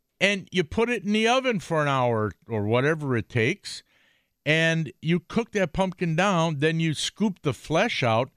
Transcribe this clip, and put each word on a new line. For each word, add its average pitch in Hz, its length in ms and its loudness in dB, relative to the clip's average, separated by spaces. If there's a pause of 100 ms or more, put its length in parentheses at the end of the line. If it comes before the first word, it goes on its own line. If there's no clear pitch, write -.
(200)
and 196 320 0
you 180 120 0
put 226 260 0
it 240 140 -4
in 202 80 -2
the 220 160 2
oven 254 320 0
for 156 220 -2
an 147 60 0
hour 120 440 0 (160)
or 110 180 -2
whatever 135 500 0
it 110 120 -4
takes, - 540 -4 (640)
and 160 540 2
you 165 200 0
cook - 320 -4
that 190 200 -2
pumpkin 180 440 -2
down, 170 420 2
then 160 220 2
you 160 140 0
scoop - 480 -4
the 139 120 0
flesh 196 480 0
out, 120 340 2